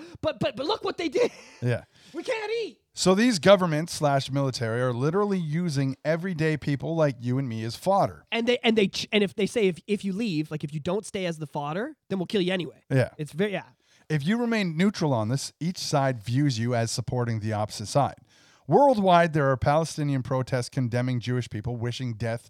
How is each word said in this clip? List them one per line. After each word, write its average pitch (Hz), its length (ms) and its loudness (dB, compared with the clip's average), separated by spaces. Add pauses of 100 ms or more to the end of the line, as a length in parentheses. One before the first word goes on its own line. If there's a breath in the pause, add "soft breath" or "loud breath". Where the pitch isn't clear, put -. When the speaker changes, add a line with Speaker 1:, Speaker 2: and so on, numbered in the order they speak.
(220 loud breath)
Speaker 1:
but, 311 180 -2
but, 285 180 -4
but 269 80 -6
look 403 180 -2
what 392 140 -4
they 339 100 -4
did." 370 240 0 (140)
<laughs> - 160 -20
Speaker 2:
Yeah. 120 220 0 (300 soft breath)
Speaker 1:
We 320 100 -10
can't 440 280 -4 (140)
eat. 285 140 -14 (180)
Speaker 2:
So 185 160 2
these 220 260 2
governments 170 540 4
slash 139 380 2
military 123 500 0
are 127 120 2
literally 190 440 0
using 151 680 -2
everyday 160 500 0
people 147 400 -2
like 147 240 2
you 123 180 0
and 139 100 -2
me 113 180 -4
as 117 100 -6
fodder. 151 560 0
Speaker 1:
And 233 160 0
they, 240 160 4
and 226 140 4
they 202 100 6
ch-, - 240 -6
and 208 100 4
if 196 140 0
they 202 100 0
say, 208 220 2
"If, 175 180 0
if 202 200 -2
you 196 80 -2
leave, 180 360 -2
like, 156 140 -6
if 151 100 -6
you 156 60 -6
don't 180 260 -4
stay 190 200 -6
as 170 120 -4
the 156 80 -8
fodder, 160 520 -6 (120)
then 190 100 -2
we'll 170 60 -2
kill 208 160 0
you 180 120 0
anyway." 175 360 -6
Speaker 2:
Yeah. 131 280 4
Speaker 1:
It's 151 160 -8
very, 202 180 -2
yeah. 170 140 -6 (440 soft breath)
Speaker 2:
If 147 160 0
you 214 120 2
remain 220 400 0
neutral 175 360 2
on 110 140 0
this, 131 320 -2
each 175 180 -4
side 135 460 0
views 127 340 0
you 120 160 0
as 117 160 0
supporting 117 520 -4
the 107 100 -4
opposite 104 360 -4
side. 135 280 0 (500 soft breath)
Worldwide, 185 680 6
there 139 180 4
are 131 60 2
Palestinian 147 640 0
protests 131 460 -2
condemning 123 500 -2
Jewish 123 300 -4
people, 120 260 -6
wishing 120 380 -6
death 113 360 -6